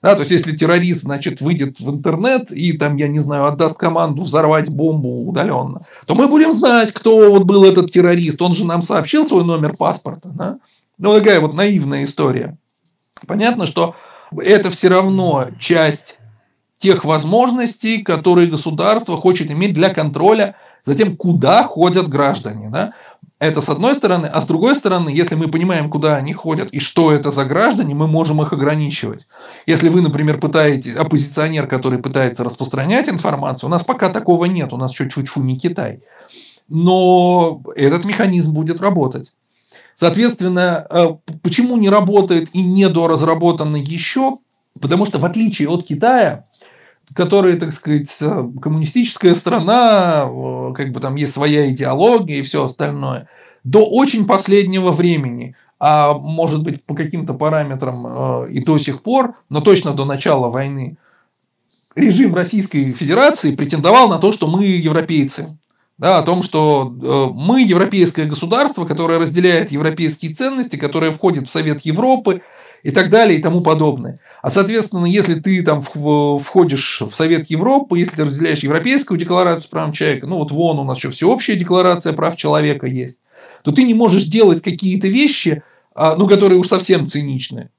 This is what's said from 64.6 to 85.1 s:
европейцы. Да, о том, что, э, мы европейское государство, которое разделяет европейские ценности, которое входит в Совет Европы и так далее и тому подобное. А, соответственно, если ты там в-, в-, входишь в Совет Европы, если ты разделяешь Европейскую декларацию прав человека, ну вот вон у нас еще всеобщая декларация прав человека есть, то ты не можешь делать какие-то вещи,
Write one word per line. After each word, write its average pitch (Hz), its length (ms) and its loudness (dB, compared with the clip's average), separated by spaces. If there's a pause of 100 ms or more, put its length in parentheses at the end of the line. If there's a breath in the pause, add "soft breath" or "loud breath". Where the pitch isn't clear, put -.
европейцы. 160 920 -2 (400)
Да, 185 200 2
о 156 60 2
том, 175 180 0
что, 151 580 0
э, 135 340 0
мы 202 280 2
европейское 185 640 2
государство, 180 600 -2
которое 165 340 -2
разделяет 170 520 2
европейские 156 600 -4
ценности, 254 420 -4
которое 156 360 -2
входит 156 360 -2
в - 40 -14
Совет 151 300 -2
Европы 202 600 0 (400 loud breath)
и 147 80 -6
так 160 220 2
далее 214 260 6
и 160 40 -2
тому 170 200 0
подобное. 151 580 0 (220 soft breath)
А, - 80 -4
соответственно, 202 560 0
если 175 300 2
ты 185 260 0
там 151 200 0
в-, - 140 -12
в-, 147 440 0
входишь 143 640 0
в 107 120 -8
Совет 160 380 -2
Европы, 208 480 0
если 170 160 -2
ты 156 100 -2
разделяешь 147 380 -2
Европейскую 170 560 -2
декларацию 175 500 0
прав 156 240 -6
человека, 147 320 -2
ну 180 120 -6
вот 151 140 -4
вон 156 280 -2
у 139 40 -6
нас 131 140 -6
еще 135 140 -10
всеобщая 214 440 0
декларация 175 580 0
прав 165 220 -4
человека 147 520 -2
есть, 127 320 -8 (440 soft breath)
то 147 80 -2
ты 254 120 4
не 240 100 4
можешь 208 320 4
делать 170 380 4
какие-то 190 440 -2
вещи, 202 540 0 (320 loud breath)